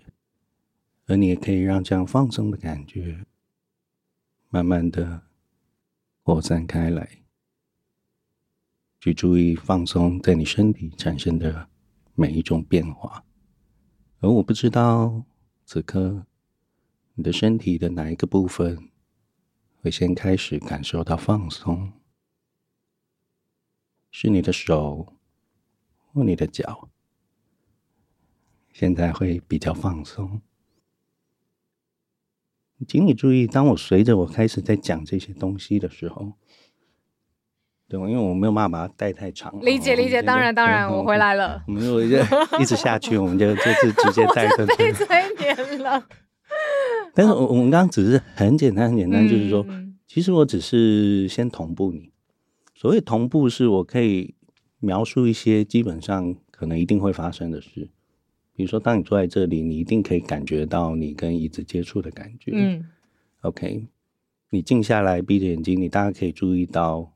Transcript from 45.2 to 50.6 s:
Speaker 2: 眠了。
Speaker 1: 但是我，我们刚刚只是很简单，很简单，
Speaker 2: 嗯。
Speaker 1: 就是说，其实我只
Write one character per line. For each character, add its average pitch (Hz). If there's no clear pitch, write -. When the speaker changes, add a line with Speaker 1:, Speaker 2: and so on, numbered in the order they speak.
Speaker 2:
眠 269
了。 269
Speaker 1:
但 196
是 214
我， 131
我 123
们 123
刚 160
刚 185
只 101
是 127
很 107
简 143
单， 113
很 120
简 90
单， 110
Speaker 2:
嗯。 -
Speaker 1:
就 110
是 104
说， 101
其 -
实 185
我 160
只 104